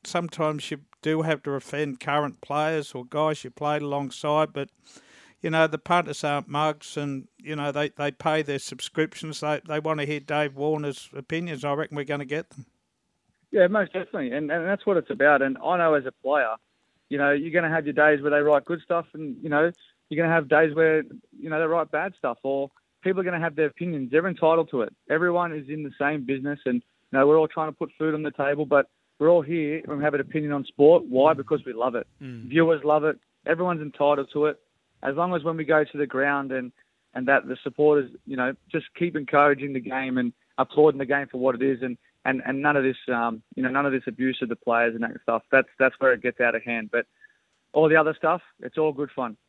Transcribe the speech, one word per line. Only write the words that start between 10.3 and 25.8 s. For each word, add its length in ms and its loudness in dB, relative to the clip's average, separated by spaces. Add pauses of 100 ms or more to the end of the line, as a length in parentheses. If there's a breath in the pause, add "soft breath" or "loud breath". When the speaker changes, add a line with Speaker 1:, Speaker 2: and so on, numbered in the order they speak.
Speaker 1:
Warner's 580 -4
opinions. 480 -8
I 100 -2
reckon 220 -6
we're 80 -6
gonna 220 -6
get 240 -8
them. 160 -20 (840)
Speaker 2:
Yeah, 160 6
most 260 0
definitely. 380 -6
And, 200 -4
and 140 -2
that's 200 -4
what 120 2
it's 140 -2
about. 300 4
And 220 -2
I 140 0
know 160 4
as 120 0
a 60 -8
player, 440 -2 (540)
you 80 -4
know, 140 2
you're 200 -2
gonna 220 0
have 120 0
your 80 -4
days 280 4
where 100 0
they 80 4
write 260 4
good 160 -6
stuff 320 -2
and, 280 -10
you 80 -8
know, 220 2 (380 soft breath)
you're 140 -2
gonna 120 2
have 140 0
days 260 4
where, 280 4 (360)
you 100 -10
know, 100 -4
they 60 0
write 240 -2
bad 300 -4
stuff, 240 -4
or 260 -4 (340)
people 180 0
are 20 -4
gonna 160 -4
have 160 -4
their 120 2
opinions. 440 -6
They're 160 2
entitled 440 2
to 100 -2
it. 120 -4 (160)
Everyone 440 0
is 160 -10
in 140 -8